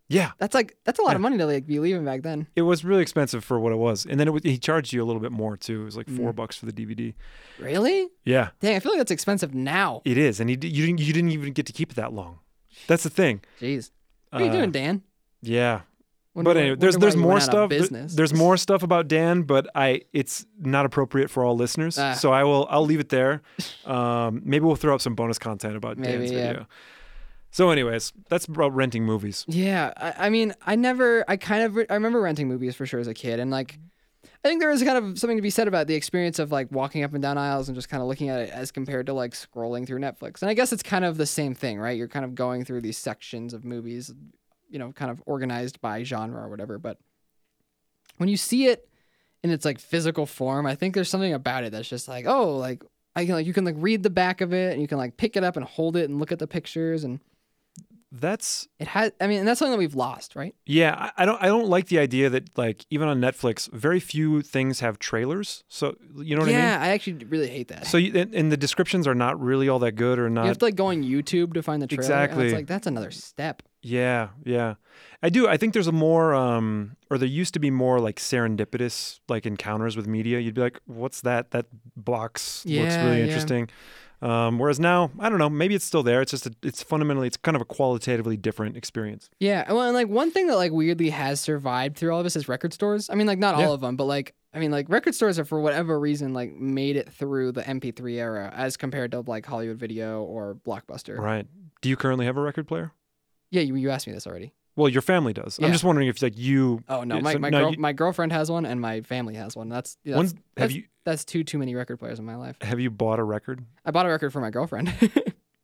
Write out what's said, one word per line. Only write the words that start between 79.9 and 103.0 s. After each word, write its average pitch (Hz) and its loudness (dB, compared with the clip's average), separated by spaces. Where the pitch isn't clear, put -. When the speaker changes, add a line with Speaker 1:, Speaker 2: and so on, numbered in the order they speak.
Speaker 1:
with 107 -6
media. 110 0
You'd 113 -4
be 123 -2
like, 123 -2
"What's 117 -8
that? 123 0
That 120 -2
box 113 -6
looks 160 0
Speaker 2:
Yeah, 170 0
Speaker 1:
really 120 4
Speaker 2:
yeah. 117 4
Speaker 1:
interesting." 131 -2
Um, 117 0
whereas 143 2
now, 175 4
I 214 0
don't 214 2
know, 147 4
maybe 165 0
it's 190 -2
still 160 0
there. 120 4
It's 131 -2
just, - -6
a, 117 -10
it's - -6
fundamentally, 147 0
it's 123 -4
kind - -2
of 135 0
a 117 -6
qualitatively 117 0
different 107 -4
experience. 107 -8
Speaker 2:
Yeah, 196 0
well, 226 2
and, 247 2
like, 240 2
one 254 2
thing 370 2
that, 277 4
like, 175 2
weirdly 165 2
has 143 -2
survived 139 -2
through 165 0
all 170 0
of 175 -2
this 175 -2
is 147 -4
record 131 -4
stores. 208 -2
I - -6
mean, 214 4
like, 202 2
not 190 4
Speaker 1:
Yeah. 156 6
Speaker 2:
all 151 4
of 135 -6
them, 127 -2
but, 135 0
like, 139 -2
I 156 -8
mean, 156 0
like, 143 -2
record 233 2
stores 202 2
have, 156 -2
for 156 -2
whatever 156 0
reason, 147 -2
like, 123 -6
made 135 -2
it - -4
through 135 -2
the 120 -6
M 135 -4
P 127 -6
three 120 -8
era 110 -6
as 131 -4
compared 127 -4
to, 123 -6
like, 113 -8
Hollywood 113 -6
Video 110 -6
or 101 -8
Blockbuster. 107 -10
Speaker 1:
Right. 107 -4
Do 127 0
you 131 2
currently 131 0
have 127 -2
a - -2
record 147 -6
player? 165 -6